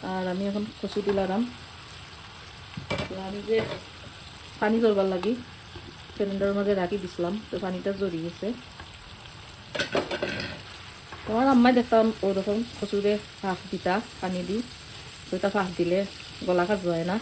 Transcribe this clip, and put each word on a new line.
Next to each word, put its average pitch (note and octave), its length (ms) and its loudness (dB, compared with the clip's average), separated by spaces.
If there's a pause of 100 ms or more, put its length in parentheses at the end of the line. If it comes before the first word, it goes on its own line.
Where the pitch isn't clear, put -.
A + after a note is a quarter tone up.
আর F#3 240 0
আমি F#3 180 0
এখন G#3 140 0 (160)
কচু G#3 280 -2
দিলাম। G3 340 2 (1700)
তো F#3 60 -8 (140)
আমি G3+ 120 -4 (100)
যে A3+ 80 6 (1000)
পানি A3 240 4
জলবার G3 300 6
লাগি F#3+ 200 2 (800)
সিলিন্ডারের G3 440 2
মাঝে G3+ 220 4
রাখি F3+ 220 0
দিছিলাম, F3 300 -2 (160)
তো - 140 -4
পানিটা F#3 360 -2
জড়িয়ে F3 260 0
গেছে। E3+ 220 -4 (2750)
আমার A#3 240 4
আম্মাই B3 260 10
দেখতাম A3+ 260 6 (220)
ওরকম G3 300 2 (200)
কচুরে G3+ 360 2 (280)
ফাঁক F#3 180 -2 (120)
দিতা F3+ 220 0 (280)
পানি F#3 260 0
দি, G3 100 0 (680)
তো - 100 -4
এটা G3 180 4
ফাঁক F#3 220 4
দিলে F3 220 4 (480)
গলা F3+ 220 6
কাজ G#3 100 4 (120)
হয় E3 200 2
না। G3 100 2